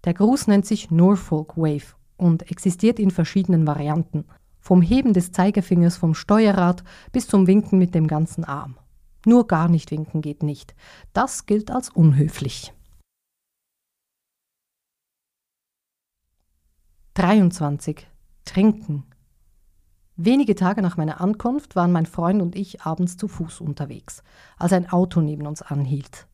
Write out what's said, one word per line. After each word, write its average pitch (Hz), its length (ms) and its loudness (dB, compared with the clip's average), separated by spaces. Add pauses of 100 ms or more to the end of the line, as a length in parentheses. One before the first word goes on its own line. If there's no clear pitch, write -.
Der 170 100 0
Gruß 226 320 2
nennt 202 220 2
sich - 240 -4
Norfolk 170 640 2
Wave 151 380 -4 (220)
und 170 340 0
existiert 202 480 0
in 202 100 2
verschiedenen 175 560 0
Varianten. 147 600 -4 (380)
Vom 180 200 4
Heben 240 300 2
des 180 180 0
Zeigefingers 180 680 0
vom 160 160 0
Steuerrad 190 720 2 (280)
bis - 160 -4
zum 190 200 4
Winken 196 320 2
mit 180 160 0
dem 160 100 2
ganzen 160 380 -4
Arm. 139 340 -12 (480)
Nur 233 220 6
gar 165 200 2
nicht 165 220 0
winken 156 320 -6
geht 147 220 -8
nicht. 147 320 -8 (380)
Das - 340 -4
gilt 208 240 -2
als - 180 -6
unhöflich. 147 840 0 (4000)
Dreiundzwanzig. 175 920 0 (380)
Trinken. 190 580 -2 (1200)
Wenige 233 300 2
Tage 196 300 0
nach 175 140 -2
meiner 156 220 -4
Ankunft 220 560 -4
waren 175 160 2
mein 165 140 2
Freund 180 380 -2
und 175 120 -6
ich 190 280 -12
abends 175 340 -4
zu 214 100 -8
Fuß - 320 -10
unterwegs, 143 640 -12 (380)
als 175 120 0
ein 180 160 0
Auto 180 320 0
neben 151 280 -4
uns 151 160 -12
anhielt. 143 720 -6